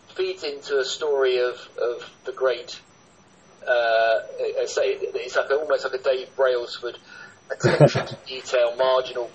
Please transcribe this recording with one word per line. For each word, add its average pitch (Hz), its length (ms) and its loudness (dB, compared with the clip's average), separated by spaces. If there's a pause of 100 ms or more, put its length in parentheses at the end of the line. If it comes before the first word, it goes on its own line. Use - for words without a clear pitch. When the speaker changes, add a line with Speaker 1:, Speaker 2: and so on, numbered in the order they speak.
(160)
Speaker 1:
feeds 185 280 -4
into 143 360 -2
a 131 40 2
story 135 560 0
of, 123 140 0 (260)
of - 300 -4 (160)
the - 60 -8
great, - 480 -2 (880)
uh, - 40 -8
I, 113 880 2
I - 40 0
say, - 340 0
it's - 360 -6
like 131 160 0
a, 135 60 4
almost 139 260 0
like 135 100 -4
a 127 100 -6
Dave 131 320 0
Brailsford 127 600 -2 (540)
attention - 560 4
to - 140 -12
Speaker 2:
<laughs> - 60 -18
Speaker 1:
detail, 123 500 0
marginal 127 580 0